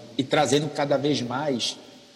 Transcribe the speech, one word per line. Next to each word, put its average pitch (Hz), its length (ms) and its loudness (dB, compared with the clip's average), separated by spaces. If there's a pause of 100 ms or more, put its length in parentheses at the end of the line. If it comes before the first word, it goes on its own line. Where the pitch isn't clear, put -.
(160)
e 135 60 -2
trazendo 147 480 2
cada 143 260 0
vez 135 240 2
mais 123 560 -2 (400)